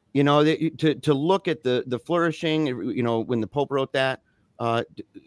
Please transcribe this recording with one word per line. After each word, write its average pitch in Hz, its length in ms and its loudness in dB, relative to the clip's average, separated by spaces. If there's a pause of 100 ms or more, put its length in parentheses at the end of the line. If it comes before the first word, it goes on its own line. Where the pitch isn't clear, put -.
(120)
you 139 120 4
know, 147 200 6
that, 156 340 0
to, 156 160 2
to 147 200 0
look 175 340 0
at 156 140 -4
the, 123 240 0
the 123 120 -4
flourishing, 160 680 0
you 123 360 -4
know, 117 180 0
when 120 200 -2
the 101 60 -4
Pope 143 240 -4
wrote 135 220 -2
that, 131 280 -2 (380)
uh, 117 260 0 (120)
t-, - 80 -12 (220)